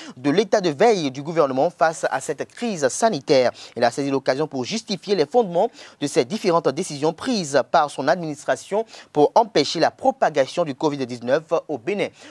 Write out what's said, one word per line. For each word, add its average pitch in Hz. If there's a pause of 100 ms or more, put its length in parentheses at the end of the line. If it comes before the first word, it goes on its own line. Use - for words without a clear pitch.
(160)
de 131
l'état 190
de 170
veille 165
du 143
gouvernement 147
face 165
à 135
cette 139
crise 185
sanitaire. 139 (240)
Il 120
a 120
saisi 139
l'occasion 135
pour 131
justifier 196
les 175
fondements 208 (300)
de 147
ces 143
différentes 165
décisions 147
prises 160
par 156
son 139
administration 160 (280)
pour 147
empêcher 202
la 143
propagation 170
du 143
covid 143
dix-neuf 123 (240)
au 147
Bénin. 147 (220)